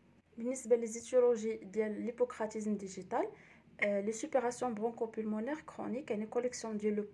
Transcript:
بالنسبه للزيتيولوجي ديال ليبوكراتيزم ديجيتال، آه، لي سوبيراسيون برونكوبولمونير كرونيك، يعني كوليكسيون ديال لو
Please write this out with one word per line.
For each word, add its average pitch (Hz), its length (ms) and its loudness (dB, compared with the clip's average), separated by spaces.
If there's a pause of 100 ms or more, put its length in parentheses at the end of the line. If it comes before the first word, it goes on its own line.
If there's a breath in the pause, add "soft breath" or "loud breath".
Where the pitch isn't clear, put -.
(380)
بالنسبه 240 380 2
للزيتيولوجي 233 800 4
ديال 208 440 -2
ليبوكراتيزم 214 760 0
ديجيتال، 196 520 -2 (520 loud breath)
آه، 202 200 2
لي 208 120 0
سوبيراسيون 247 600 0
برونكوبولمونير 220 880 -2
كرونيك، 214 500 -6
يعني 214 160 0
كوليكسيون 240 500 -2
ديال 208 200 2
لو 208 180 0